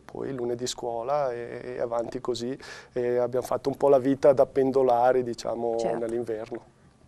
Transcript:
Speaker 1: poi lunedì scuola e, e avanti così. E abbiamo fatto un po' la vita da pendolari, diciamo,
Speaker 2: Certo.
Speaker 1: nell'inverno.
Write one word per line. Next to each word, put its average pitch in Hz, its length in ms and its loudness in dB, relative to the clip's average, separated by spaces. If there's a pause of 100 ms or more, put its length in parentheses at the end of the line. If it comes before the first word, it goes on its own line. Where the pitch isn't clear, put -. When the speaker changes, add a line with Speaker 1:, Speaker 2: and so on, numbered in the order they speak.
Speaker 1:
poi 120 280 -8
lunedì 120 340 -4
scuola 123 640 -4
e, 123 460 -10
e - 40 -6
avanti 120 400 -4
così. 123 340 -4 (380)
E 123 240 0
abbiamo 120 300 0
fatto 127 220 -4
un 131 80 -2
po' 143 120 4
la 139 100 8
vita 139 320 6
da 131 140 4
pendolari, 131 800 4
diciamo, 117 560 -4
Speaker 2:
Certo. 113 180 -2
Speaker 1:
nell'inverno. 117 800 -6 (320)